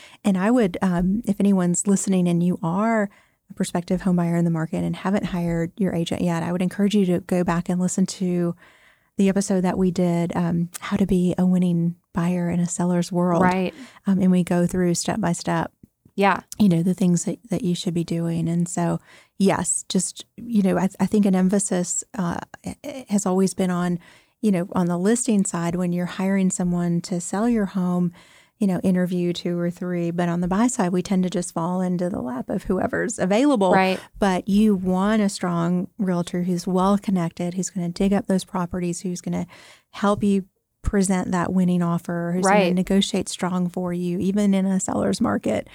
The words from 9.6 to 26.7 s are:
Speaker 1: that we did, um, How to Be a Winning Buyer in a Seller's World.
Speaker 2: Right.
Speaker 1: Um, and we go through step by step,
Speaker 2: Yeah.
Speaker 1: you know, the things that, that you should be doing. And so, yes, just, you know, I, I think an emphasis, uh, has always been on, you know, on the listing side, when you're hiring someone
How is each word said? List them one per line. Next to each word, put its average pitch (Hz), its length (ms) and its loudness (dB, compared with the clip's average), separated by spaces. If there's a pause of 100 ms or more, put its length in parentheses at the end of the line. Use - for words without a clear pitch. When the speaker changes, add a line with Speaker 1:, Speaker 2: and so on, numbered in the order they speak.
Speaker 1:
that 180 140 0
we 185 140 2
did, 170 460 0
um, 170 340 0 (100)
How - 160 -4
to 196 100 2
Be 180 300 2
a 180 80 2
Winning 175 520 2 (180)
Buyer 175 360 -2
in 170 100 0
a 175 60 0
Seller's 175 460 -2
World. 175 300 2
Speaker 2:
Right. 185 320 0 (320)
Speaker 1:
Um, 196 140 2
and 185 100 4
we 180 120 4
go 175 240 2
through 180 280 0
step - 260 -2
by 170 120 0
step, 170 380 -2 (440)
Speaker 2:
Yeah. 196 260 2 (180)
Speaker 1:
you 208 120 6
know, 165 120 4
the 185 120 0
things 175 300 2
that, 175 140 -4 (120)
that 175 120 -2
you 175 120 0
should 175 200 -6
be 170 100 -2
doing. 165 440 -4
And 170 180 0
so, 170 340 -2 (380)
yes, - 520 0
just, - 340 -4 (140)
you 233 240 0
know, 185 160 2
I, 185 100 2 (100)
I 196 80 0
think 214 200 2
an 190 80 4
emphasis, 185 720 0 (120)
uh, 175 220 -4 (720)
has 202 160 0
always 185 260 2
been 185 180 -2
on, 175 280 -2 (420)
you 214 100 2
know, 180 220 0
on 185 140 2
the 175 120 0
listing 208 460 2
side, 170 320 -4
when 180 160 -2
you're 175 140 -2
hiring 190 440 0
someone 175 520 0